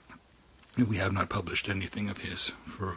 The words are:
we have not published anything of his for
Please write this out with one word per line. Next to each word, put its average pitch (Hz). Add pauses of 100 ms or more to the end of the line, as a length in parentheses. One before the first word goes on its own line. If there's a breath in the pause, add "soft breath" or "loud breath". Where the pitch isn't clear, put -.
(760)
we 107
have 95
not 95
published 90
anything 98
of 98
his - (120)
for 95